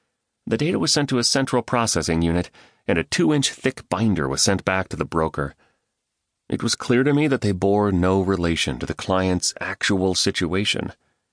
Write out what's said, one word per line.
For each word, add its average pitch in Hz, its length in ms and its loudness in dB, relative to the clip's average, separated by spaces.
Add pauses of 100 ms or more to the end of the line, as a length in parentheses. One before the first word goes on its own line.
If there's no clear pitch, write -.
(480)
the 113 100 0
data 160 220 -2
was 165 140 -2
sent 147 160 0
to 131 80 0
a 120 60 0
central 131 400 0
processing 90 580 0
unit, 85 280 0 (380)
and 113 100 2
a 123 60 2
two-inch 151 480 2
thick - 380 -6
binder 90 400 0
was 69 120 -2
sent 95 220 2
back 95 260 0
to - 60 -8
the 76 80 -4
broker. 76 520 -2 (920)
It 123 140 -4
was 117 140 0
clear 123 280 2
to 143 100 2
me 147 140 2
that 135 140 0
they 104 100 2
bore 101 400 2
no 92 300 2
relation 85 580 0
to - 60 -6
the 78 80 -4
client's 92 680 0
actual 92 540 -2
situation. 95 800 -2 (400)